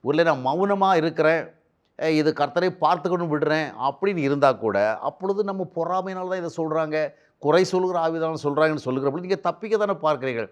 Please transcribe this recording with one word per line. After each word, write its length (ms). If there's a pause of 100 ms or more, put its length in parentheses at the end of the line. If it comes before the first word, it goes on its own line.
"இல்லை, 220
நான் 220
மௌனமா 500
இருக்கிறேன், 520 (500)
அஹ், 100
இது 240
கர்த்தரை 380 (120)
பார்த்துக்கணும் 500
விடுறேன்" 380 (100)
அப்படின்னு 380
இருந்தா 340
கூட, 460
அப்பொழுது 460
நம்ம 320
பொறாமையினால 540
தான் 140
இதை 140
சொல்றாங்க, 520 (280)
குறை 260
சொல்லுகிற 360
ஆவிதான் 440
சொல்றாங்கன்னு 440
சொல்லுகிற 240
பொழுது 160
நீங்க 80
தப்பிக்க 420
தானே 240
பார்க்கிறீர்கள். 500